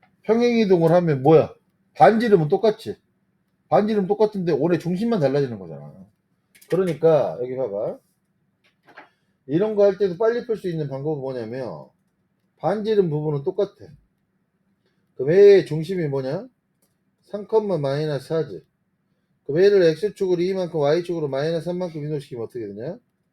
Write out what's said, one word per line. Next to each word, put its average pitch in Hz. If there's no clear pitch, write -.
평행 233
이동을 180
하면 165
뭐야? 147
반지름은 202
똑같지? 190
반지름 208
똑같은데 202
원의 156
중심만 190
달라지는 135
거잖아. 76
그러니까 160
여기 127
봐봐. 127
이런 196
거 202
할 196
때도 190
빨리 233
풀 220
수 185
있는 156
방법은 139
뭐냐면, 120
반지름 202
부분은 151
똑같아. 180
그럼 135
A의 196
중심이 160
뭐냐? 135
삼 202
컴마 208
마이너스 143
사지. 143
그럼 143
A를 202
X축으로 175
이만큼, 180
Y축으로 160
마이너스 147
삼만큼 175
이동시키면 135
어떻게 113
되냐? 117